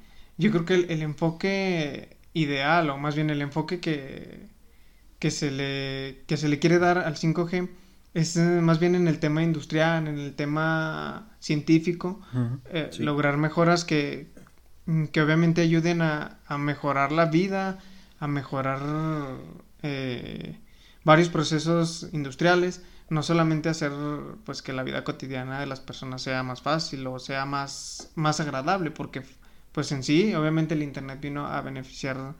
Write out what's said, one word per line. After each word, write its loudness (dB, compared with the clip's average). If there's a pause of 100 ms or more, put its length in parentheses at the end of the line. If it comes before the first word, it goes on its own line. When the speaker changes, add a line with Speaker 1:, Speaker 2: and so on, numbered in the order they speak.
(380)
Speaker 1:
yo 4
creo 0
que 2
el, 2
el -2
enfoque -2 (160)
ideal, 2
o -4
más -2
bien 2
el -2
enfoque -4
que, -8 (680)
que 0
se -2
le, -6
que 0
se 0
le 2
quiere 6
dar 4
al -2
cinco 0
G, -2 (460)
es, 0
eh, 6
más 6
bien 4
en 4
el 0
tema 2
industrial, 2
en -4
el -8
tema -2
científico, 2 (120)
Speaker 2:
Ujú, -2
Speaker 1:
eh, -4
Speaker 2:
sí. -8
Speaker 1:
lograr 2
mejoras 4
que, -2 (540)
mm, 2
que 2
obviamente 6
ayuden 2
a, -2
a -6
mejorar 0
la 4
vida, 0 (420)
a -2
mejorar, -2 (1000)
eh, -6 (460)
varios 8
procesos 0
industriales, 2 (260)
no 0
solamente 2
hacer, 0 (520)
pues, -10
que -8
la -4
vida -4
cotidiana -8
de -6
las -8
personas -12
sea -4
más -8
fácil -2
o -6
sea -6
más, -8
más 2
agradable, -2
porque, -10 (500)
pues, -4
en -2
sí, 4
obviamente 2
el 0
internet -10
vino -6
a -4
beneficiar, -8